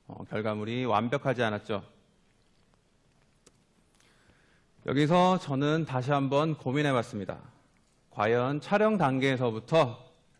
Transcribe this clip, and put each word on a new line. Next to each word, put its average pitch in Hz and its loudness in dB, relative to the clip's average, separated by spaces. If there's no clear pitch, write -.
어, - -16
결과물이 107 -4
완벽하지 120 0
않았죠. 104 -2
여기서 180 4
저는 147 0
다시 131 -2
한번 143 2
고민해봤습니다. 123 -2
과연 120 0
촬영 214 2
단계에서부터 131 0